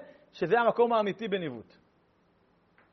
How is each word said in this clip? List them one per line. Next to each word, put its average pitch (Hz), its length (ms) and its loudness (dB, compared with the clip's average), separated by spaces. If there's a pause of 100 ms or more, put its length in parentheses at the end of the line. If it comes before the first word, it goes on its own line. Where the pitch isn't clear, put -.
(320)
שזה 190 280 0
המקום 233 320 2
האמיתי 214 360 -2
בניווט. 156 480 -8 (1160)